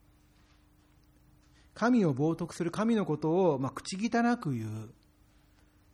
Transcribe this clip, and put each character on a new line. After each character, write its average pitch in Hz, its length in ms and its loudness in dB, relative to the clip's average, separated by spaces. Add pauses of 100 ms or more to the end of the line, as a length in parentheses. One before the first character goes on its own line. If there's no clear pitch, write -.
(1700)
神 233 300 4
を 151 80 4
冒 151 240 2
涜 170 160 -6
す - 100 -6
る、 165 80 -2
神 220 260 0
の 185 100 0
こ 151 100 -2
と 165 360 2
を、 135 60 0
ま 131 100 -2
あ、 - 40 -8
口 - 240 -10
汚 233 400 0
く 156 160 -4
言 110 140 -4
う。 110 240 -10 (1040)